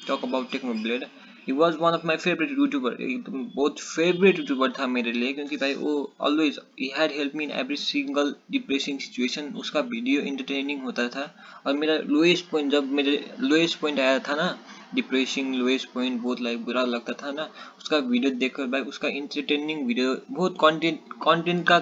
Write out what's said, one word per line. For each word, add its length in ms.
talk 220
about 260
Technoblade। 520
He 140
was 240
one 140
of 100
my 160
favorite 340
YouTuber। 340
एकदम 420
बहुत 260
favorite 580
YouTuber 340
था 140
मेरे 260
लिए, 200
क्योंकि 240
भाई 180
वो 200
always, 320
he 160
had 220
helped 200
me 60
in 160
every 240
single 480
depressing 500
situation। 560
उसका 180
video 260
entertaining 600
होता 260
था, 240
और 100
मेरा 200
lowest 440
point, 220
जब 200
मेरे 320
lowest 380
point 220
आया 180
था 160
ना, 220
depressing 600
lowest 380
point, 280
बहुत 200
like 240
बुरा 200
लगता 280
था 100
ना, 160
उसका 200
video 360
देखकर 380
भाई, 80
उसका 160
entertaining 760
video, 280
बहुत 300
content, 400
content 460
का 140